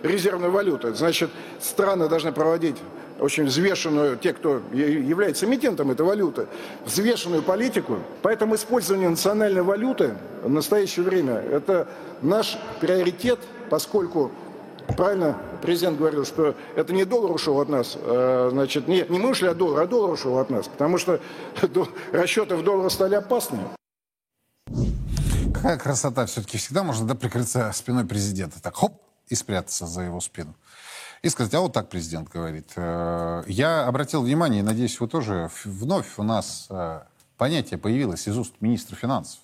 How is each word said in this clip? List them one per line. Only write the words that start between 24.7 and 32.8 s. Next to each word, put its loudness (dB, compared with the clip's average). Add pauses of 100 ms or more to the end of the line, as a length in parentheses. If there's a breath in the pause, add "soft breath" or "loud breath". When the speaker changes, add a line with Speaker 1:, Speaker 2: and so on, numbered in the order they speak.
Speaker 2:
Какая 0
красота. 0
Всё-таки -6
всегда -2
можно, -2
да, -2
прикрыться -2
спиной -2
президента. -4
Так, -8
хоп, 0 (260)
и -4
спрятаться -4
за -6
его -6
спину. -10 (680 loud breath)
И 2
сказать: -2
«А 6
вот 0
так 0
президент -6
говорит». -8
Э, -4